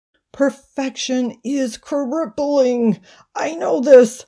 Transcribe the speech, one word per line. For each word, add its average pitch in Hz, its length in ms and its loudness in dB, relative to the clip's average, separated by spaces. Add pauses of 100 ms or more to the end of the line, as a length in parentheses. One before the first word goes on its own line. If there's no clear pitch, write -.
(320)
Perfection 254 1120 -4
is 262 340 -4
crippling. 269 1200 -2 (340)
I 320 200 -4
know 320 260 -2
this. 247 460 6